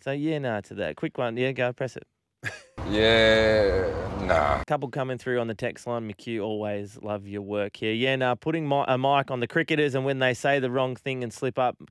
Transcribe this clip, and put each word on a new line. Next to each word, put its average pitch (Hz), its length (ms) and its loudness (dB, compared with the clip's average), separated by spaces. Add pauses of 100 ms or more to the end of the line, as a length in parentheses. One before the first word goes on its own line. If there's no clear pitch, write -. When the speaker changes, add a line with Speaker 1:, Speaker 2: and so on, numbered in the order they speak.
Speaker 1:
So, 139 80 -4
yeah, 147 280 -2
no, 117 200 -2
to - 160 -12
that. 85 220 -4
Quick 160 200 -6
one. 120 200 -2
Yeah, 127 160 0
go, 123 180 0
press 127 240 -8
it. - 80 -12 (880)
Speaker 2:
Yeah, 110 1000 6 (360)
nah. 73 400 2
Speaker 1:
Couple 143 240 -2
coming 131 280 -4
through 123 220 -2
on 117 80 -2
the 113 60 -6
text - 340 -6
line. 117 240 -4
"McHugh, 110 320 -6
always 104 580 -4
love 104 240 -6
your 101 160 -6
work 101 360 -4
here." 110 160 -2
Yeah, 131 240 2
nah, 127 180 2
putting 160 320 -2
mi-, 139 200 2
a 131 100 2
mic 139 340 2
on 127 80 -2
the 120 80 -2
cricketers 151 480 0
and 135 80 0
when 135 160 0
they 127 140 4
say 143 260 2
the 127 100 0
wrong 127 280 0
thing 131 260 -6
and 117 80 -6
slip - 260 -4
up, 127 200 0 (140)